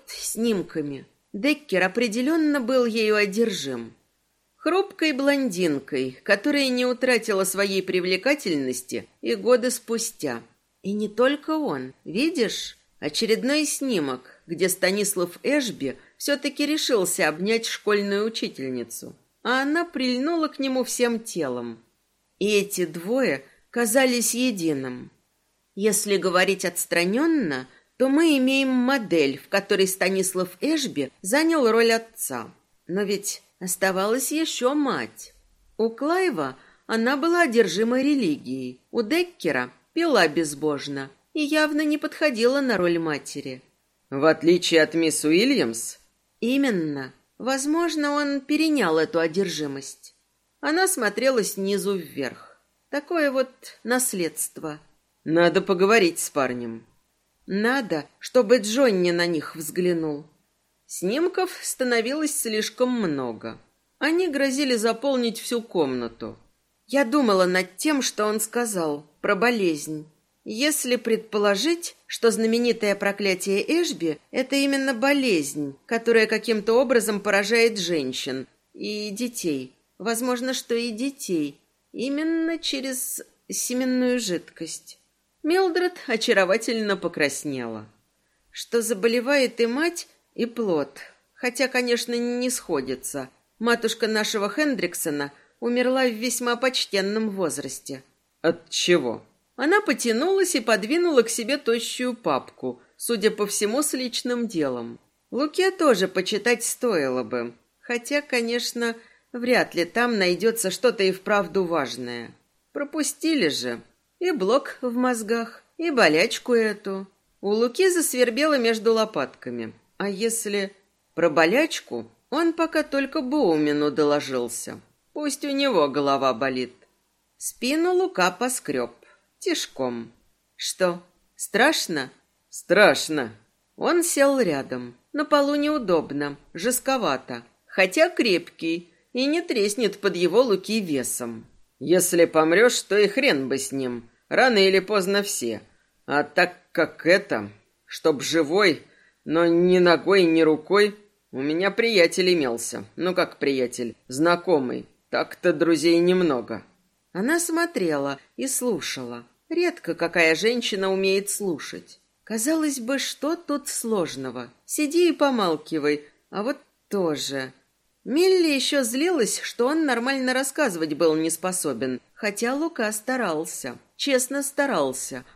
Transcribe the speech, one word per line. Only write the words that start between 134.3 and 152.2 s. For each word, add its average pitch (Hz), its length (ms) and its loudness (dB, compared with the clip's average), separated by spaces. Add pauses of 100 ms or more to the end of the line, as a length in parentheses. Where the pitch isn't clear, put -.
рядом. 131 580 -2 (160)
На 302 100 -2
полу 294 320 2
неудобно, 175 800 0 (160)
жестковато. 180 920 -2 (240)
Хотя 202 420 4
крепкий 175 800 -2 (240)
и 254 120 0
не 311 160 0
треснет 214 580 -2
под 190 160 0
его 175 260 4
Луки 214 400 0
весом. 120 640 -4 (340)
Если 170 460 4
помрёшь, 170 560 4
то 190 160 -2
и 208 100 6
хрен 185 400 2
бы 135 100 -2
с - 140 -6
ним. 127 380 -6 (180)
Рано 226 300 4
или 190 220 6
поздно 196 440 0
все. 117 380 -6 (440)
А 143 180 0
так 175 340 0 (140)
как - 340 -2
это, 151 460 2 (340)
чтоб 151 360 0
живой, 156 640 2 (420)
но 160 220 2
ни 180 320 6
ногой, 175 440 4
ни 165 180 4
рукой. 185 540 2 (360)
У 127 100 -8
меня 165 300 -2
приятель 185 640 4